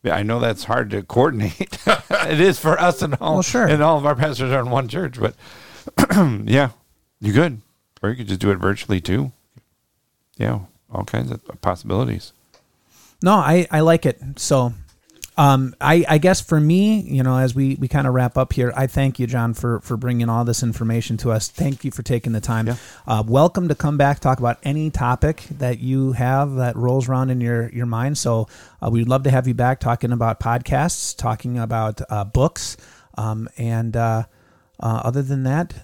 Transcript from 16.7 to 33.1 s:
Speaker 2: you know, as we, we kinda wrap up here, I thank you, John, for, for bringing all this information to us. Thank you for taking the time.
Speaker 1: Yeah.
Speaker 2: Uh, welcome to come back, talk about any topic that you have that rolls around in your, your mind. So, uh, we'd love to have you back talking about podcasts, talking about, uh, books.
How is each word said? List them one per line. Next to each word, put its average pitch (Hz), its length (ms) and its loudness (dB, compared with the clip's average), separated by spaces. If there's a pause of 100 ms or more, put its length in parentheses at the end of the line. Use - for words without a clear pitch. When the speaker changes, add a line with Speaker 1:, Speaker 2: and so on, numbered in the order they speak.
Speaker 2:
you 131 240 0
know, 127 140 2
as 127 180 0
we, 135 200 2
we 135 120 -4
kinda 139 220 0
wrap 127 280 0
up 131 140 0
here, 123 240 0
I 135 100 0
thank 135 320 0
you, 123 80 -2
John, 117 260 -2
for, 117 280 -2
for - 160 -6
bringing 120 320 -2
all 117 160 0
this 117 180 -2
information 113 560 -2
to 117 140 0
us. 110 160 -2
Thank 139 360 -4
you 139 60 -4
for 123 120 -10
taking 117 300 -2
the 107 80 -2
time. 113 280 -2
Speaker 1:
Yeah. 120 80 -2 (300)
Speaker 2:
Uh, 110 200 -2
welcome 165 420 2
to 147 60 0
come 151 240 -2
back, 143 220 0
talk 131 180 0
about 123 240 -2
any 151 280 -2
topic 131 520 -2 (160)
that 123 220 -2
you 131 320 0
have 131 420 0
that 123 220 -2
rolls 123 320 0
around 131 220 0
in 127 100 -2
your, 117 300 -2
your 120 160 -6
mind. 120 300 -2
So, 113 300 0 (340)
uh, 113 100 -4
we'd 117 180 2
love 131 160 2
to 139 60 2
have 131 180 2
you 123 60 0
back 123 260 0
talking 120 320 -2
about 113 260 0
podcasts, 131 800 -2
talking 120 420 -4
about, 113 420 -2 (100)
uh, 104 140 -2
books. - 520 -2 (400)